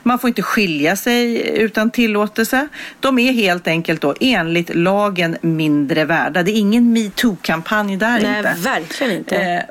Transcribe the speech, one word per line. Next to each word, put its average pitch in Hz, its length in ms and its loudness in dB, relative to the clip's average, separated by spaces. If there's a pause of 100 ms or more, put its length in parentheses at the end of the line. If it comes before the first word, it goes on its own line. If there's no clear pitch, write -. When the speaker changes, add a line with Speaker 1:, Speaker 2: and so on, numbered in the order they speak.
Speaker 1:
man 247 160 2
får 254 80 -2
inte 233 140 -2
skilja 170 540 0
sig 240 540 0 (120)
utan 220 300 0
tillåtelse. 226 760 0 (320)
De 262 200 2
är 247 140 2
helt 185 340 0
enkelt 165 340 -2
då 147 180 0
enligt 170 560 0
lagen 180 680 0
mindre 156 640 0
värda. 151 380 0
Det 180 80 0
är 208 80 0
ingen 233 340 4
metoo-kampanj 202 1040 -2
där 226 220 2
Speaker 2:
Nej, - 180 0
Speaker 1:
inte. - 220 -2
Speaker 2:
verkligen 208 540 -2
inte. - 240 -4
Speaker 1:
Eh, 180 340 -2